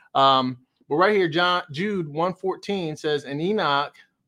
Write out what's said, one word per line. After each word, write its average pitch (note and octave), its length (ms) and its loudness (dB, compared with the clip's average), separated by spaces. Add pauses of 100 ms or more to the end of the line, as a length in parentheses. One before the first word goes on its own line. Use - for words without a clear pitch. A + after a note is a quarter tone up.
(140)
Um, C3 440 4 (300)
but C#3 60 -4
right F#3+ 220 4
here, F#3 120 2
John, F3 440 0
Jude F#3 360 -4
one E3 260 -2
fourteen F3+ 640 -6
says, D3 280 -2
"And C#3+ 160 -6
Enoch, D#3 540 0 (340)